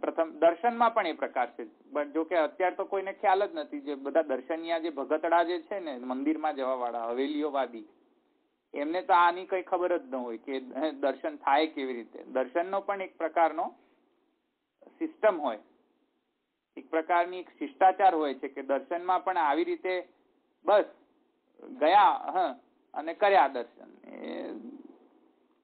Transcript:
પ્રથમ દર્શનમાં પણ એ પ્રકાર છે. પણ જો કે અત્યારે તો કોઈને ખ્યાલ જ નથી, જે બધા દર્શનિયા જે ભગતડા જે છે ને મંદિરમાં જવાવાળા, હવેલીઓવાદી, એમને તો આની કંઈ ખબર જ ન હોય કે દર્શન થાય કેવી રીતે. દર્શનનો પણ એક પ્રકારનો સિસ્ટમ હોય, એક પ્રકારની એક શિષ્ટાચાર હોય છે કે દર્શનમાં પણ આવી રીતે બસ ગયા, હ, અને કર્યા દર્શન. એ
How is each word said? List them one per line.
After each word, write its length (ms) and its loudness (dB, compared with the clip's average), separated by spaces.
પ્રથમ 300 -2
દર્શનમાં 640 2
પણ 120 2
એ 60 -2
પ્રકાર 380 -2
છે. 140 -12
પણ 460 -6
જો 140 0
કે 120 -2
અત્યારે 400 0
તો 80 -2
કોઈને 280 -4
ખ્યાલ 340 2
જ 80 -10
નથી, 260 -8
જે 140 -6
બધા 280 0
દર્શનિયા 560 -4
જે 120 -4
ભગતડા 520 0
જે 200 -2
છે 180 -8
ને 180 -8
મંદિરમાં 580 -2
જવાવાળા, 480 -2
હવેલીઓવાદી, 800 -2
એમને 280 -4
તો 100 2
આની 340 6
કંઈ 160 -2
ખબર 360 0
જ 60 -6
ન 100 -12
હોય 240 -6
કે 220 -6
દર્શન 460 -4
થાય 300 2
કેવી 260 -6
રીતે. 300 -10
દર્શનનો 580 -2
પણ 220 -6
એક 160 -14
પ્રકારનો 560 0
સિસ્ટમ 420 0
હોય, 180 -2
એક 140 -16
પ્રકારની 480 0
એક 100 -12
શિષ્ટાચાર 680 2
હોય 200 0
છે 140 -8
કે 140 -10
દર્શનમાં 640 -2
પણ 120 0
આવી 280 2
રીતે 440 -4
બસ 200 6
ગયા, 720 4
હ, 180 0
અને 200 -6
કર્યા 340 6
દર્શન. 600 -10
એ 440 -10